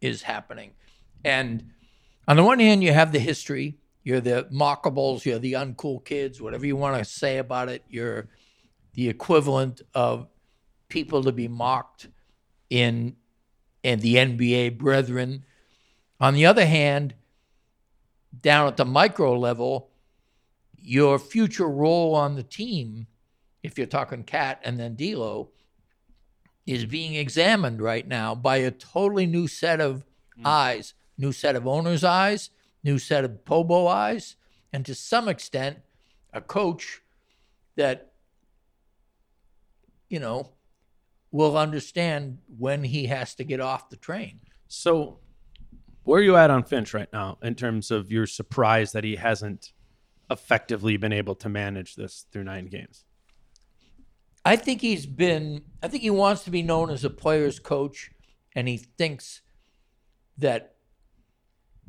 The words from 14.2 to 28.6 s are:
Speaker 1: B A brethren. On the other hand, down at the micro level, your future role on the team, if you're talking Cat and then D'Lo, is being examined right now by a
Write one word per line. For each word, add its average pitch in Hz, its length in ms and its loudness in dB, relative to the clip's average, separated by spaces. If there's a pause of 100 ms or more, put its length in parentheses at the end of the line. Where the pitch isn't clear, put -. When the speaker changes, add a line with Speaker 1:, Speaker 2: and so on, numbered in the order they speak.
Speaker 1:
B 120 180 2
A 123 140 0
brethren. 127 720 -2 (760)
On 135 140 4
the 147 120 6
other 202 200 8
hand, 147 480 2 (1300)
down 147 260 6
at 135 100 -4
the 135 80 4
micro 143 520 4
level, 123 520 -2 (880)
your 139 400 4
future 190 500 0
role 160 460 2
on 143 220 0
the 127 80 -8
team, 120 640 -8 (560)
if - 140 -12
you're 123 100 -4
talking 127 360 -6
Cat 135 400 -6
and 120 160 -6
then 117 160 -10
D'Lo, 120 540 -6 (1160)
is 123 180 -4
being 156 300 -8
examined 151 640 2
right 113 260 -2
now 113 280 -4
by 131 220 2
a 127 140 0